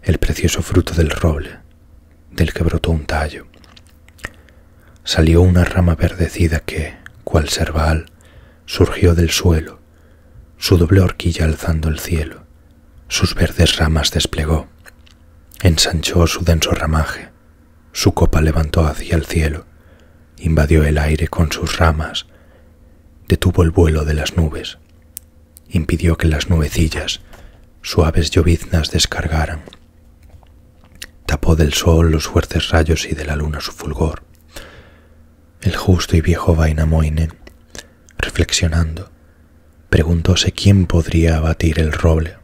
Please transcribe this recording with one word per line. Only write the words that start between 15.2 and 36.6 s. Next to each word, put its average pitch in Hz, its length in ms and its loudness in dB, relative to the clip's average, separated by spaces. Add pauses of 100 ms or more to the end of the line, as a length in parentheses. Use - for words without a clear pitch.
ensanchó 82 640 2
su - 160 -4
denso 85 260 0
ramaje, - 600 -2 (640)
su - 200 2
copa 78 280 2
levantó 78 440 0
hacia - 300 -4
el 78 100 0
cielo, 78 400 -2 (720)
invadió 78 460 2
el 76 160 2
aire 78 300 0
con 80 220 0
sus - 280 -6
ramas, 78 480 0 (1000)
detuvo 90 360 2
el 82 80 2
vuelo 78 340 2
de 76 80 -2
las 76 240 -4
nubes, 78 400 -4 (880)
impidió 82 520 0
que 82 80 0
las 76 200 0
nubecillas, 80 760 -2 (600)
suaves 80 480 0
lloviznas, 82 640 0
descargaran, 78 720 -4 (1600)
tapó 80 300 2
del 76 180 2
sol 82 380 2
los 78 160 -2
fuertes - 420 -2
rayos 80 380 0
y 80 80 -6
de 76 100 -10
la 76 100 -4
luna 76 260 -6
su - 100 -10
fulgor. - 500 -6 (1400)
El 92 140 -2
justo - 400 0
y 80 60 4
viejo 85 320 0
Vainamoinen, 80 800 0 (880)